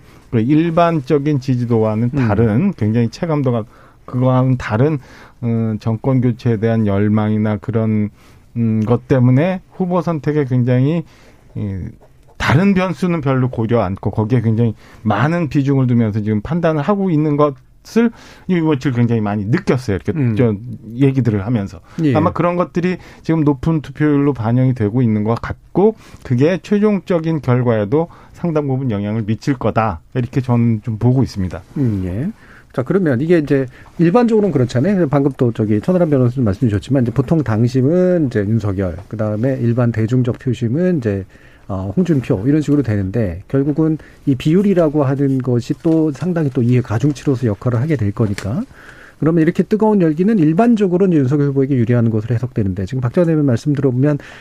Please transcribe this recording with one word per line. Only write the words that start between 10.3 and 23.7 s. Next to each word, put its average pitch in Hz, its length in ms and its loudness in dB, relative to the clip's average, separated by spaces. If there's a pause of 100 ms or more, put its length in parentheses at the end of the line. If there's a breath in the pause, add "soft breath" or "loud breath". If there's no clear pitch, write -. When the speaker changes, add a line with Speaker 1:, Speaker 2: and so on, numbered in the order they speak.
Speaker 1:
굉장히, 127 600 0 (500 soft breath)
이, 98 300 -6 (540)
다른 185 360 2
변수는 175 480 -2
별로 131 260 0
고려 117 320 0
않고 98 300 -4
거기에 110 320 0
굉장히 113 320 0 (280 loud breath)
많은 151 460 0
비중을 135 380 0
두면서 113 340 0
지금 104 220 -2
판단을 160 400 -2
하고 196 280 0
있는 151 260 2
것을 147 760 0 (340 loud breath)
이 180 140 2
며칠 151 320 0
굉장히 117 280 2
많이 104 260 -4
느꼈어요. 127 500 -2
이렇게 107 180 -4
Speaker 2:
음. 120 220 0
Speaker 1:
저 117 180 2 (400)
얘기들을 120 500 2
하면서. 101 360 -4 (240 loud breath)
Speaker 2:
예. 135 100 2
Speaker 1:
아마 156 180 2
그런 175 220 -2
것들이 175 440 -2 (240 loud breath)
지금 160 200 0
높은 147 380 0